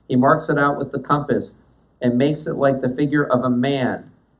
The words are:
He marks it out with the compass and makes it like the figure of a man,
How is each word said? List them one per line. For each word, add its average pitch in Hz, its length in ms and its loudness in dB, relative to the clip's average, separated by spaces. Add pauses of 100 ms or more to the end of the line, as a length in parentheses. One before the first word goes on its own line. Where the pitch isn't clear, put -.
He 131 80 -2
marks 147 340 4
it 147 80 2
out 143 200 0
with 139 140 -8
the 131 80 -6
compass 139 560 -2 (460)
and 120 160 0
makes 151 280 0
it 160 80 -6
like 139 280 0
the 127 120 -2
figure 147 320 0
of 123 180 0
a 127 60 0
man, 123 640 -2 (280)